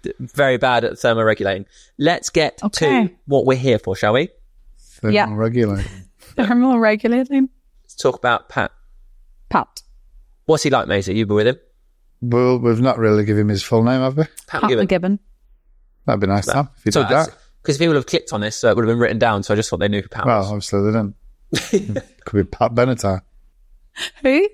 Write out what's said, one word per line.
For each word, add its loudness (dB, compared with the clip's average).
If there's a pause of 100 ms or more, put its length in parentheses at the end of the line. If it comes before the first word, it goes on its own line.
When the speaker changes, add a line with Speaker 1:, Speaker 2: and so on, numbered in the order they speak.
Speaker 1:
d-, -8
very 0
bad 0
at -4
thermoregulating. 0 (320)
Let's -2
get -2
Speaker 2:
Okay. 0
Speaker 1:
to -8 (120)
what 2
we're 2
here 0
for, -6
shall 0
we? 0 (760)
Speaker 2:
Yeah. 2
Speaker 3:
Thermoregulating. -2 (260)
Speaker 2:
<laughs> -14
Thermoregulating. 2 (340)
Speaker 1:
Let's -20
talk 0
about -2
Pat. -4 (800)
Speaker 2:
Pat. -4 (640)
Speaker 1:
What's 2
he 2
like, 2
Maisie? -2
You've 0
been 0
with 4
him? 0 (640)
Speaker 3:
Well, 2
we've 2
not 2
really 4
given 0
him 0
his -2
full 2
name, 2
have -2
we? 0 (240)
Speaker 1:
Pat -6
Speaker 2:
Pat 0
Speaker 1:
McGibbon. 2
Speaker 2:
McGibbon. 0 (880)
Speaker 3:
That'd 0
be 0
nice, 0
Speaker 1:
That -2
Speaker 3:
Sam, 0
if -12
you 0
Speaker 1:
so 2
Speaker 3:
did 0
that. 2
Speaker 1:
that's, -18 (260)
'cause -2
if -12
people 2
have 0
clicked -4
on -4
this, -6
so 2
it 4
would 2
have 2
been 0
written 0
down, 2
so -2
I 2
just -2
thought -4
they 0
knew -2
who -14
Pat -8
Speaker 3:
Well, 2
Speaker 1:
was. -2
Speaker 3:
obviously -4
they 0
didn't. -2 (400)
Speaker 1:
<laughs> -6
Speaker 3:
Could -8
be 2
Pat -4
Benatar. 0 (1000)
Speaker 2:
Who? 2